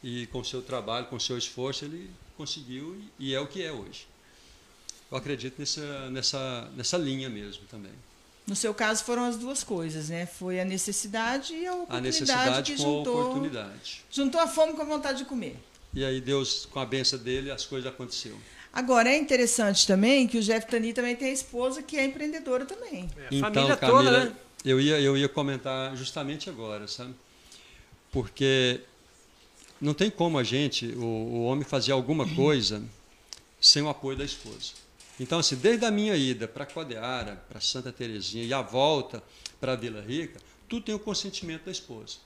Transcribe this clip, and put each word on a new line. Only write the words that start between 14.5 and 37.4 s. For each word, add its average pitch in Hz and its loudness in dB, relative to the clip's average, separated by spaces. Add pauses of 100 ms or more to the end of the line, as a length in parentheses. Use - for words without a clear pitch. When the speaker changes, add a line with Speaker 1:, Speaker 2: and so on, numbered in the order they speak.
Speaker 2:
com 311 -6
a 302 -2
vontade 285 -2
de 262 -6
comer. 170 -6 (360)
Speaker 1:
E 135 -2
aí 131 0
Deus, 135 0
com 135 -6
a 131 -2
benção 131 0
dele, 135 -4
as - -6
coisas 131 -6
aconteceram. 117 -10 (340)
Speaker 2:
Agora, 247 4
é 285 6
interessante 240 4
também 233 8
que 233 0
o 226 4
Jeff 220 2
Tani 233 0
também 240 0
tem 262 -4
a 269 -2
esposa 262 -2
que 302 -6
é 269 4
empreendedora 269 -2
também. 320 -8
Speaker 3:
É, 147 -14
a - -12
Speaker 1:
Então, 139 2 (140)
Speaker 3:
família 139 6
Speaker 1:
Camila, 269 8
Speaker 3:
toda, 254 8
né? 226 -4 (300)
Speaker 1:
eu 131 6
ia, 147 6
eu 139 6
ia 139 4
comentar 135 -4
justamente 147 -6
agora, 107 -8
sabe? 127 -10 (960)
Porque 127 2 (1000)
não 147 0
tem 196 2
como 170 0
a 127 2
gente, 127 0
o, 120 -6
o 117 -2
homem, 139 0
fazer 135 0
alguma 131 2
coisa 113 4 (800)
sem - 10
o 151 2
apoio 135 -4
da 143 -2
esposa. 110 -10 (480)
Então, 135 0
assim, 143 2
desde 214 4
a 226 4
minha 208 2
ida 123 2
pra 139 -8
Codeara, 120 -6